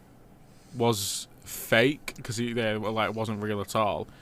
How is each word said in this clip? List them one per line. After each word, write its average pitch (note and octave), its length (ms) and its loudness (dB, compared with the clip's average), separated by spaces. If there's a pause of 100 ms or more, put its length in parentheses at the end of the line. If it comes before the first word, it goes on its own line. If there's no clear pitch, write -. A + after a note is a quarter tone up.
(760)
was A#2 520 0 (180)
fake - 800 2
'cause A2 140 -6
he, A#2+ 160 -2
they A2 240 0
were, G#2+ 120 -2
like, G#2+ 260 0
wasn't G#2+ 260 -2
real G#2 200 -2
at - 140 -6
all. G2+ 320 0 (140)